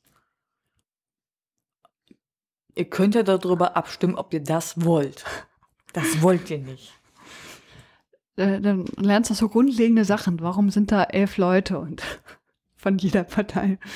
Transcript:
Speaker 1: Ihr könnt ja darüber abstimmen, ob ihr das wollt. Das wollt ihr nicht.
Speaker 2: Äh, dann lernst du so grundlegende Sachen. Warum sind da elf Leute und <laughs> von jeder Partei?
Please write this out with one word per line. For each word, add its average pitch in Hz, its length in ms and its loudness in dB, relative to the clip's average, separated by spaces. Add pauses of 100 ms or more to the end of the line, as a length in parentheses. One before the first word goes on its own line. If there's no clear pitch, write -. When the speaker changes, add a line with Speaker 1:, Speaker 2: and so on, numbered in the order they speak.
(2750)
Speaker 1:
Ihr 170 140 -4
könnt 202 260 2
ja 233 80 4
darüber 180 540 0
abstimmen, 175 380 -2
ob - 180 -8
ihr 156 100 -4
das 160 420 -4
wollt. 156 400 0 (680)
Das 160 300 -2
wollt 180 280 2
ihr 156 80 -6
nicht. 131 340 -16 (1400)
Speaker 2:
Äh, 196 240 0
dann 196 240 0 (120)
lernst 202 340 2
du 220 40 -2
so 214 140 0
grundlegende 233 560 4
Sachen. 190 360 0
Warum 185 300 0
sind 202 220 0
da 196 120 4
elf 196 320 0
Leute 185 420 0
und 156 240 -12 (380)
<laughs> - 360 -20
von 196 220 0
jeder 180 260 0
Partei? 196 540 -2 (180)